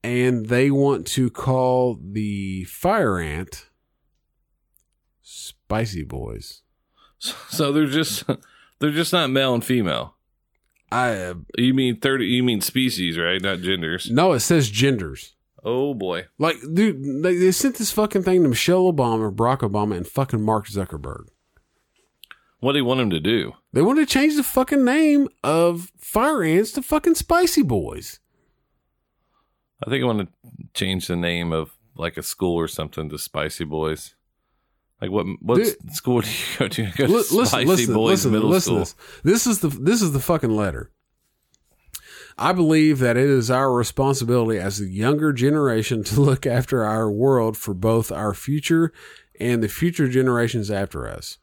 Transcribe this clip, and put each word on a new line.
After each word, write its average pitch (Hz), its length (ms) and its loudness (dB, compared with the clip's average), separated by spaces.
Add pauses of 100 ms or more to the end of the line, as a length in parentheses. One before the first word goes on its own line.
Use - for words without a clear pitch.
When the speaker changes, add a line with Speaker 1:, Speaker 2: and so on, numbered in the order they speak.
Speaker 1:
And 123 420 0
they 127 260 2
want 139 360 2
to 127 220 0
call 127 720 0
the 98 640 -6
fire 151 560 0
ant 82 480 -8 (1500)
Spicy 104 800 -8
Boys. 60 580 -14 (560)
Speaker 2:
So, - 180 -10 (140)
so 143 240 -2
they're 151 140 4
just, 143 360 -2 (280)
<laughs> - 280 -20
they're 147 120 0
just 160 200 -2
not 160 200 2
male 135 220 2
and 117 120 -2
female. 90 500 -2 (760)
Speaker 1:
I, 123 200 0
uh, 92 240 -6 (240)
Speaker 2:
You 127 160 4
mean 127 260 0
thirty, 135 280 0
you 123 140 0
mean 117 200 0
species, 92 560 -2
right? 87 240 0
Not 95 180 -2
genders. 90 500 -4
Speaker 1:
No, 165 220 4
it 127 80 2
says 147 300 2
genders. 104 640 -2 (260)
Speaker 2:
Oh, 131 320 -2
boy. 92 340 -6 (100)
Speaker 1:
Like, 220 240 -2 (120)
dude, 147 500 0
they, 180 120 2
they 185 160 4
sent 254 240 0
this 214 160 -4
fucking 208 320 0
thing 185 200 4
to 143 60 4
Michelle 180 440 2
Obama, 113 420 0
Barack 120 240 2
Obama, 104 380 -2
and 90 100 -6
fucking 131 340 -2
Mark 107 260 0
Zuckerberg. 78 580 -8 (1300)
Speaker 2:
What 131 120 2
do 139 60 2
they 139 60 2
want 127 180 2
him 110 100 2
to 80 80 0
do? 90 340 0 (200)
Speaker 1:
They - 100 4
wanted 277 240 2
to - 60 -4
change 302 220 2
the 294 80 0
fucking 262 400 2
name 285 440 4 (160)
of 170 540 0
fire 254 460 0
ants 175 280 2
to 277 100 -4
fucking 311 340 0
Spicy 339 460 2
Boys. - 580 -4 (1700)
Speaker 2:
I 110 40 -12
think 127 140 -2
I 127 40 0
wanna 104 200 -2 (460)
change 95 340 -4
the 90 80 -2
name 85 380 -2
of, 80 180 -4 (240)
like, 82 220 -8
a 76 60 -10
school 87 320 -2
or 82 120 -2
something 78 420 -8
to 73 80 -12
Spicy 78 460 -8
Boys. 78 520 -6 (840)
Like, 98 100 -8
what, 95 160 -2 (140)
what 120 160 2
Speaker 1:
Dude, 220 100 2 (200)
Speaker 2:
s-, - 100 -16
school 123 240 0
do 110 80 -4
you 117 60 -8 (220)
go 127 100 0
to? - 160 -4
You 95 120 -6
go 143 100 2
to 160 60 4
Speaker 1:
li-, 226 60 4
listen, 233 280 2
Speaker 2:
Spicy 131 200 2
Speaker 1:
listen, 139 280 4
Speaker 2:
Boys 107 180 4
Speaker 1:
listen, 180 200 2
Speaker 2:
Middle 113 180 2
Speaker 1:
listen 170 300 2
to 85 60 -2
Speaker 2:
School. - 120 -16 (260)
Speaker 1:
this. 202 200 4
This - 40 0
is 220 120 2
the, 170 100 0
this 151 320 0
is 165 100 0
the 139 80 0
fucking 127 360 0
letter. 95 360 -4 (1500)
"I 151 140 0
believe 156 460 4
that 120 180 2
it 139 120 4
is 127 220 2
our 131 200 2
responsibility 123 880 0
as 98 200 -4
the 101 80 -6
younger 135 460 0
generation 123 720 0
to 123 160 2
look 139 260 2
after 123 360 0
our 110 280 0
world 113 460 2
for 101 180 -6
both 113 360 0
our 104 220 -4
future 160 580 0 (480)
and 120 220 0
the 107 60 0
future 160 400 0
generations 120 640 0
after 95 360 -4
us. - 360 -14